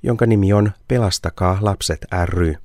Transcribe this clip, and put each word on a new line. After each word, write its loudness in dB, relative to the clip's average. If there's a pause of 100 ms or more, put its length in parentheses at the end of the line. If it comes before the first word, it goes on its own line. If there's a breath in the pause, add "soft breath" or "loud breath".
jonka 0
nimi 4
on 4 (160)
Pelastakaa -2
Lapset -4 (200)
ry. 0